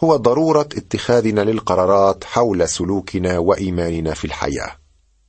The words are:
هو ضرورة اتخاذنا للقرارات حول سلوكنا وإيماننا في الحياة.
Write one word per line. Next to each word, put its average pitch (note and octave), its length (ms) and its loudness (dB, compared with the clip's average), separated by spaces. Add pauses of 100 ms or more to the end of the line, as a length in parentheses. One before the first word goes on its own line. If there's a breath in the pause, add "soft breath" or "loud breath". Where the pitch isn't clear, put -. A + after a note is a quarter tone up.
هو D#3+ 120 4
ضرورة D3 600 2
اتخاذنا G#2+ 640 0
للقرارات G2 840 2
حول G2 440 0
سلوكنا F2+ 680 -2
وإيماننا E2+ 760 -2
في - 100 -10
الحياة. - 520 -6 (520)